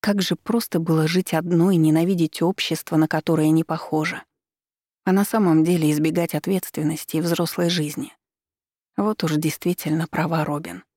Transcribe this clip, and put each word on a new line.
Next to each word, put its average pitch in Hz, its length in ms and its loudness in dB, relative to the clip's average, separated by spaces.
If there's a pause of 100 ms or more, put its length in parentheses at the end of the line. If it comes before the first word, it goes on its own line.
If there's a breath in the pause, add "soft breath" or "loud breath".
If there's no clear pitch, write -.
Как 202 160 0
же 175 160 -2
просто - 440 -2
было 160 280 2
жить 180 240 0
одной, 170 440 2
ненавидеть 165 680 2
общество, 165 560 -2
на 156 100 2
которое 156 400 0
не 160 160 4
похоже. 156 580 -4 (840)
А 185 60 2
на 202 120 4
самом 175 400 4
деле 165 260 2
избегать 160 440 0
ответственности 156 800 -4
и 160 60 0
взрослой 170 480 0
жизни. 156 440 -4 (840)
Вот 208 260 -2
уж 156 120 0
действительно 160 680 -2
права 165 380 -2
Робин. 170 400 -8 (120)